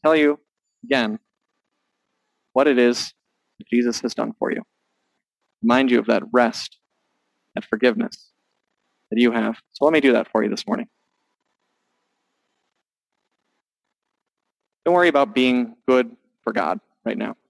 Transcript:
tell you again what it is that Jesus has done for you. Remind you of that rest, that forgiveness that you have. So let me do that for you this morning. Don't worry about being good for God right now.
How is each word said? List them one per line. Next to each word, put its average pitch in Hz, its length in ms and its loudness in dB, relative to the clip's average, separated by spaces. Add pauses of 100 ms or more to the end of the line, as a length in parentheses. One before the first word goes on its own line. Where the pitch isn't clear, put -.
tell 156 140 2
you 147 220 2 (460)
again 117 340 -2 (1300)
what 135 140 2
it 131 120 2
is 120 360 0 (440)
that - 100 -20
Jesus 120 320 -2
has 117 140 -6
done 113 240 -6
for - 120 -4
you. - 120 -6 (1000)
Remind 123 280 2
you 120 80 4
of 113 80 -2
that 113 160 0 (100)
rest, - 460 -2 (760)
that - 100 -10
forgiveness 113 680 -2 (760)
that 110 80 -2
you 120 140 2
have. 113 280 -4 (120)
So - 120 -4
let 156 80 2
me 151 80 2
do 135 120 4
that 107 160 0
for 110 140 -2
you 107 80 -2
this - 160 -10
morning. - 220 -6 (4000)
Don't 175 100 2
worry 175 140 4
about 139 260 2
being 123 420 0 (120)
good 123 280 0 (260)
for 113 100 -6
God 92 280 -4 (240)
right 113 120 -6
now. - 200 -10 (140)